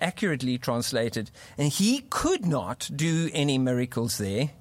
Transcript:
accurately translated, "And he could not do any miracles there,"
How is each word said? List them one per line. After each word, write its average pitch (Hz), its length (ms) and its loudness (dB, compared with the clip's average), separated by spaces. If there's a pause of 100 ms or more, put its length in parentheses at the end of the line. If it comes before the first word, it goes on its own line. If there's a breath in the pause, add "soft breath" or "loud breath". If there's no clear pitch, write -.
accurately 139 560 0
translated, 117 720 -2 (300 loud breath)
"And 143 120 2
he 240 380 2
could 285 380 0
not 120 480 -2
do 165 380 2
any 143 260 2
miracles 123 580 0
there," 104 320 0 (120)